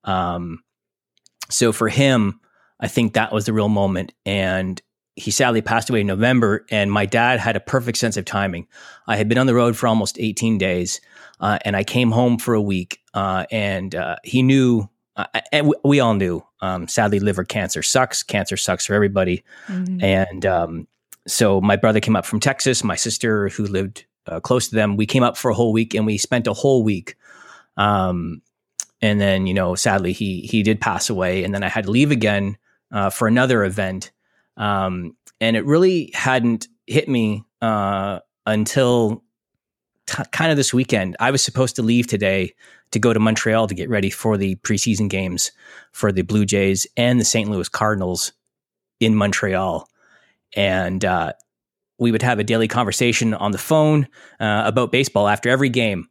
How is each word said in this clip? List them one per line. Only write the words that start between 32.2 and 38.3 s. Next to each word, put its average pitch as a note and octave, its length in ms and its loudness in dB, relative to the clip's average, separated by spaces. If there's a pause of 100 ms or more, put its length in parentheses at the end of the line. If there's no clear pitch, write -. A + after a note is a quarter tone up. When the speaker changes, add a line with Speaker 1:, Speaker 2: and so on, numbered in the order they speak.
Speaker 1:
uh, G2 180 0
for A2+ 180 0
another A#2+ 380 2
event. F#2+ 460 -6 (440)
Um, F#2+ 600 -4 (260)
and A2+ 140 2
it A2 100 -2
really E3+ 480 2
hadn't A#2+ 540 0 (200)
hit C#3+ 220 0
me, G#2+ 340 -2 (180)
uh, G2+ 580 -2 (260)